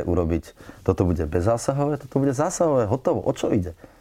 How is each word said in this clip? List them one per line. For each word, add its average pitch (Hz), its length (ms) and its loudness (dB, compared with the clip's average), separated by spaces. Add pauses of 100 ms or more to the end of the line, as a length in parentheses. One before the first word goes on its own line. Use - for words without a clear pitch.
urobiť, 85 480 0 (320)
toto 104 180 2
bude 82 220 0
bezzásahové, 120 720 0
toto 139 240 -4
bude 139 100 2
zásahové, 147 540 0
hotovo, 127 340 0
o - 140 -2
čo - 180 -4
ide? 87 220 -2 (280)